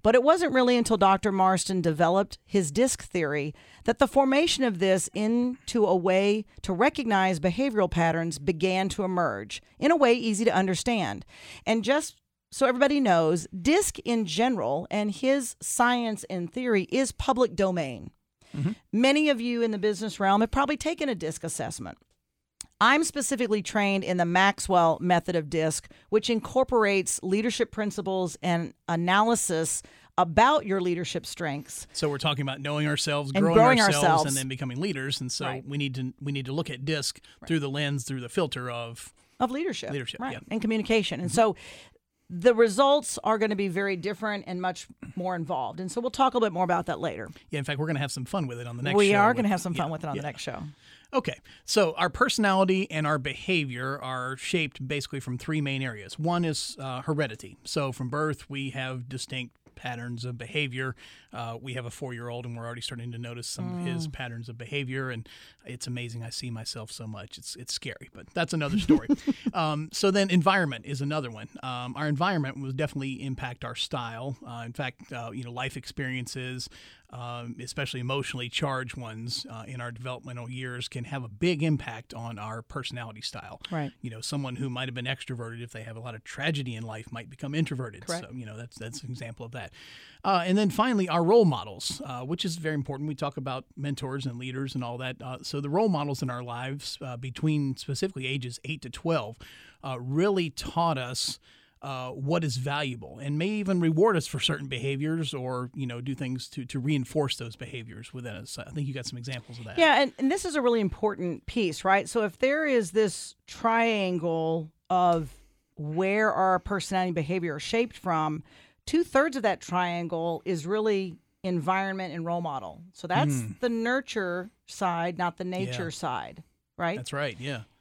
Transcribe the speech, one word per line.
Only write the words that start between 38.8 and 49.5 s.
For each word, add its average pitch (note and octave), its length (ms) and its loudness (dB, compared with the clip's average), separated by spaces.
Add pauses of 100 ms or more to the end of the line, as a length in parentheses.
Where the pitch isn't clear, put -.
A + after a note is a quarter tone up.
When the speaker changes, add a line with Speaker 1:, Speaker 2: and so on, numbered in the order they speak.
Speaker 1:
Of B3 120 2
leadership. D4 400 -4
Speaker 2:
leadership, C3+ 280 -6
Speaker 1:
Right. - 140 -6
Speaker 2:
yeah. - 60 -10 (120)
Speaker 1:
And A3 100 -2
communication. A3 600 2
And F3 80 -2
Speaker 2:
Mm-hmm. - 60 -4
Speaker 1:
so A3 200 6 (760)
the F3+ 240 4
results A#3 680 4
are G#3+ 140 2
gonna G#3+ 180 2
be G3 140 0
very F#3+ 260 0
different G#3 500 -4
and F3+ 160 -4
much F3+ 260 -4 (280)
more F3+ 200 -2
involved. D#3 440 -4
And F#3 120 -4
so - 80 -4
we'll A#3+ 120 -2
talk C4+ 220 4
a B3+ 40 2
little A3+ 100 4
bit F#3+ 60 -2
more F3 120 2
about F3 220 2
that E3+ 120 -4
later. A2 300 -6 (200)
Speaker 2:
Yeah, D3+ 100 -2
in C3+ 60 -4
fact, C#3+ 140 -4
we're D#3 80 0
gonna D#3 120 0
have C#3 120 -4
some C3 140 -6
fun F3+ 200 -2
with A#2+ 140 -8
it A#2+ 80 -8
on A#2+ 100 -10
the A#2+ 60 -6
next D3 140 4
Speaker 1:
We G3+ 140 8
Speaker 2:
show G#3 60 6
Speaker 1:
are G#3 120 8
Speaker 2:
with A#3+ 80 4
Speaker 1:
gonna A3+ 100 2
have F#3 140 2